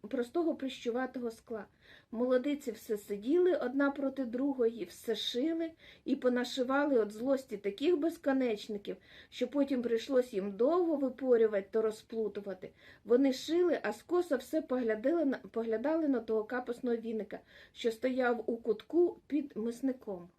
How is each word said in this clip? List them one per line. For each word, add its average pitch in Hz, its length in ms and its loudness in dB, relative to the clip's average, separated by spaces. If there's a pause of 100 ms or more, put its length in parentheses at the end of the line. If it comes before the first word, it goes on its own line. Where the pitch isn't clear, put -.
простого 277 540 -2
прищуватого 247 760 -6
скла. 220 340 -12 (460)
Молодиці 254 600 0
все 214 260 -6
сиділи 277 580 2
одна 277 360 0
проти 269 340 -2
другої, 240 600 0
все - 300 -6
шили 320 560 -2 (340)
і 262 100 0
понашивали 254 840 2
від 208 100 -2
злості 247 460 -2
таких 277 400 0
безконечників, 254 1000 -2 (320)
що - 180 -4
потім 277 340 2
прийшлось 240 520 0
їм 202 180 -2
довго 320 440 4
випорювати 226 760 2
та 220 100 2
розплутувати. 208 920 -6 (340)
Вони 254 280 6
шили, 330 500 2
а 214 100 -2
скоса 339 420 0
все 311 260 -2
поглядали 254 640 0
на, 262 120 0
поглядали 233 720 -2
на 262 120 2
того 220 240 -2
капусного 240 540 -4
віника, 220 420 -6 (340)
що - 180 -2
стояв 247 540 0
у 233 120 -2
кутку 269 600 0 (100)
під 285 280 -2
мисником. 226 840 -4